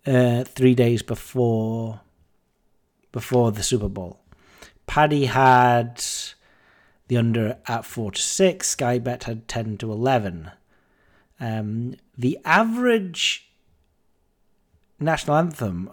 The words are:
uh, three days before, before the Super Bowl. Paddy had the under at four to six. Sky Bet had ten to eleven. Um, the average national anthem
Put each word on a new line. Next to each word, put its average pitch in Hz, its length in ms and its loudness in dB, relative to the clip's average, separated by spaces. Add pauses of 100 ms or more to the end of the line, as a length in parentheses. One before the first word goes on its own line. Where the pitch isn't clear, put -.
uh, 123 380 2
three 127 320 4
days 120 260 2
before, 113 1000 -2 (1120)
before 120 400 2
the 104 120 -6
Super 104 260 -2
Bowl. 98 300 -12 (680)
Paddy 147 400 2
had 123 800 4 (1040)
the 120 100 0
under 117 400 0 (100)
at 117 180 -6
four 107 260 -8
to - 100 -8
six. - 480 0
Sky 123 300 0
Bet 123 240 -6
had 113 240 -10
ten 110 300 -6
to 110 140 -8
eleven. 104 600 -2 (880)
Um, 110 560 -6 (220)
the 127 260 -2
average 226 1000 0 (1500)
national 147 380 0
anthem 110 560 -4